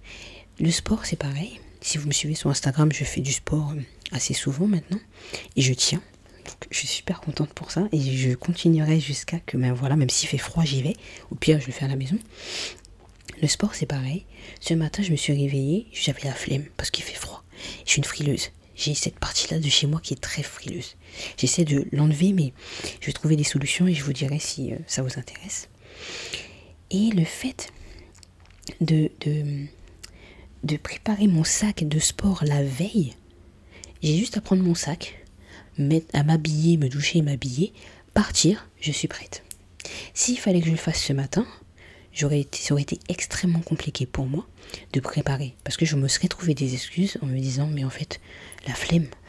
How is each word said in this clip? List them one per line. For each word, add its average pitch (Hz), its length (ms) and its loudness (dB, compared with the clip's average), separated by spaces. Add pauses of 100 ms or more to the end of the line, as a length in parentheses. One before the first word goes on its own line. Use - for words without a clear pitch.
(600)
Le 165 120 4
sport, - 340 0
c'est - 120 -4
pareil. 147 420 -6 (220)
Si - 160 -2
vous 147 100 -4
me 143 60 0
suivez 151 220 0
sur - 140 0
Instagram, 151 440 4
je - 100 -2
fais - 160 -4
du 135 140 -2
sport, 151 420 -2
euh, 147 60 -6 (300)
assez - 220 -2
souvent 143 340 0
maintenant. 190 320 0 (580)
Et - 40 6
je 127 120 6
tiens. - 280 0 (440)
Donc, - 260 -16
je - 60 -4
suis - 100 -4
super - 320 -4
contente 151 340 -2
pour - 180 -12
ça. 196 200 0
Et 160 80 2
je 131 340 2
continuerai 160 680 4
jusqu'à 143 380 -4
que, - 180 -6
ben 127 160 2
voilà, 131 240 2
même 131 140 4
s'il - 180 0
fait 143 80 0
froid, - 260 0
j'y 135 180 0
vais. 151 140 -2 (360)
Au - 40 -8
pire, 151 240 4
je 135 60 -6
le 127 80 -6
fais - 120 -6
à 135 40 -2
la 135 80 -2
maison. 131 220 -2 (1200)
Le 156 60 2
sport, - 280 0
c'est 143 120 -4
pareil. 139 380 -2 (360)
Ce - 140 0
matin, 160 280 0
je 185 80 0
me 147 60 4
suis 147 160 0
réveillée, 143 580 0
j'avais - 320 -2
la 135 100 -4
flemme 143 320 -4 (120)
parce - 140 -4
qu'il - 120 -2
fait - 120 -10
froid. - 280 -12 (400)
Je - 80 0
suis - 60 4
une 143 80 2
frileuse. - 460 -2 (240)
J'ai 147 200 -2
cette - 240 -4
partie-là - 400 -2
de 151 100 0
chez - 160 4
moi 151 160 2
qui - 120 -6
est - 80 -10
très - 200 -6
frileuse. - 540 -10 (420)
J'essaie - 260 2
de 143 280 2
l'enlever, 156 420 4
mais 151 200 2 (480)
je - 40 -8
vais 143 60 -4
trouver 156 240 2
des 147 80 4
solutions 143 420 2
et 185 80 6
je 143 100 0
vous 143 100 -2
dirai 139 260 -2
si, - 340 -6
euh, - 40 -6 (100)
ça - 160 -2
vous 127 160 -4
intéresse. - 500 -12 (1200)
Et 214 220 4
le 180 120 4
fait - 480 -6 (1080)
de, 156 300 4 (100)
de, 147 460 -2 (960)
de 147 140 -2
préparer 208 500 0
mon 165 160 6
sac 202 440 0
de 151 120 2
sport 185 460 2
la 143 180 4
veille, 139 500 0 (880)
j'ai 156 160 4
juste 220 200 0
à 208 40 -2
prendre 190 220 4
mon 175 100 4
sac, - 500 -6 (540)
mettre, 156 360 2
à 147 100 4
m'habiller, 156 540 4
me 143 120 4
doucher, 143 320 2
m'habiller, 139 520 0 (420)
partir, - 520 4 (140)
je 151 100 -2
suis - 160 -2
prête. - 360 -10 (720)
S'il 247 240 0
fallait 180 220 4
que 165 60 2
je 160 40 4
le 160 60 2
fasse - 260 -2
ce - 100 0
matin, 139 320 0 (680)
j'aurais 147 280 2
été, - 200 -4
ça - 140 0
aurait 143 100 2
été - 240 -4
extrêmement 170 540 0
compliqué - 460 -2
pour - 180 -2
moi 135 220 -4 (460)
de 135 60 4
préparer, 139 640 -2
parce 135 140 -6
que 165 80 4
je 151 100 2
me 135 120 4
serais - 200 2
trouvé 165 280 0
des 131 180 -2
excuses 175 480 -2
en 139 60 -2
me 131 120 0
disant, 135 280 0
mais 147 160 -2
en 131 60 -2
fait, - 300 -8 (480)
la 127 60 -4
flemme, 165 340 2 (220)